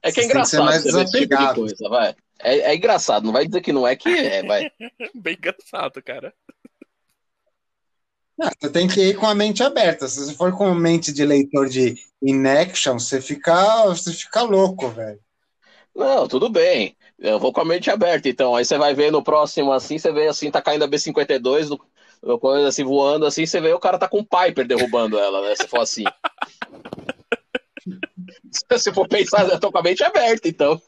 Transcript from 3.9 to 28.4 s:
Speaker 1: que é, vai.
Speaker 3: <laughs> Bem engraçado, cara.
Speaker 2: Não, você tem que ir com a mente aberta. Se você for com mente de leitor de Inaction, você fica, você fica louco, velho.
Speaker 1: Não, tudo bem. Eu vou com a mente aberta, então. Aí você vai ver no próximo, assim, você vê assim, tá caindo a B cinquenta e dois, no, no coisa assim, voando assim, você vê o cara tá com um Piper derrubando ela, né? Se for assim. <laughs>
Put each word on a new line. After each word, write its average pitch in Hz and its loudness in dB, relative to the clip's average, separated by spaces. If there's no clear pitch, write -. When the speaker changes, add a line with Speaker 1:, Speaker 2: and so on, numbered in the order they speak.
Speaker 1:
que - -4
é, 339 0
vai. 202 -2
Speaker 3:
<laughs> 254 -18
Bem 180 -8
engraçado, - -10
cara. - -14
Speaker 2:
Não, 311 -4
você 147 -8
tem 175 0
que 190 0
ir 190 4
com 220 -2
a 214 2
mente 214 0
aberta. 226 0
Se 139 -8
você 143 -10
for 180 0
com 190 2
mente 165 2
de 143 0
leitor 139 2
de 127 0
Inaction, 135 0
você 131 -4
fica, 185 2
você 175 -2
fica - -4
louco, 190 0
velho. 110 -12
Speaker 1:
Não, 262 0
tudo 175 0
bem. 180 2
Eu 107 0
vou 127 0
com - 0
a - 2
mente 165 -2
aberta, 175 0
então. 123 0
Aí 120 2
você 147 0
vai 147 2
ver 147 2
no 151 0
próximo, 151 2
assim, 135 -2
você 160 0
vê 151 2
assim, 147 -4
tá 147 -2
caindo 151 0
a - -2
B 143 -2
cinquenta 147 -2
e 135 0
dois, 143 0
no, 143 -8
no 117 0
coisa 139 2
assim, 135 -2
voando 139 2
assim, 156 0
você 180 -2
vê 160 2
o 175 0
cara 185 2
tá 185 -2
com 202 -2
um 214 -2
Piper 170 0
derrubando 117 0
ela, 98 0
né? 104 0
Se - -4
for 120 -2
assim. 110 -4
<laughs> - -2